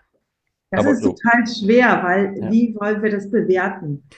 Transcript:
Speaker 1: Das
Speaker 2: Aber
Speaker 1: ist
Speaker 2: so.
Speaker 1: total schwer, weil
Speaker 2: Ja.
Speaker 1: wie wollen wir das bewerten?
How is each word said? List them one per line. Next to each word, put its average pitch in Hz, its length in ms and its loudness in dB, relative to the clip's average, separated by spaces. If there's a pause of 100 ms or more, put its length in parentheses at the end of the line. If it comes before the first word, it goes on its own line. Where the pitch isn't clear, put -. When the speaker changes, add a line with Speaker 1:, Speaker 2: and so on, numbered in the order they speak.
(720)
Speaker 1:
Das 190 140 -2
Speaker 2:
Aber - 80 2
Speaker 1:
ist - 100 0
Speaker 2:
so. 202 100 0
Speaker 1:
total 233 340 2
schwer, 214 580 2
weil 196 340 0
Speaker 2:
Ja. 214 120 -6
Speaker 1:
wie 226 280 0
wollen 208 240 -4
wir 214 80 0
das 196 200 -6
bewerten? 185 720 -2 (160)